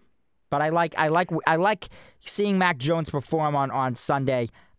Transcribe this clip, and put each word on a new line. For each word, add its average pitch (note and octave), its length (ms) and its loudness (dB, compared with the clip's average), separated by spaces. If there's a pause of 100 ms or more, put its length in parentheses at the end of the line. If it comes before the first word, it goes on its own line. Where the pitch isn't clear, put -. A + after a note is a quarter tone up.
(500)
But C#3+ 120 0
I D#3 80 0
like, E3 280 0
I D#3 120 2
like, E3+ 200 2 (160)
I D#3+ 120 4
like G3 320 0 (320)
seeing G3+ 360 0
Mac F3+ 200 2
Jones D#3 320 -2
perform D3+ 440 -2
on, C#3 160 0
on B2+ 260 -2
Sunday. C3 540 -2 (300)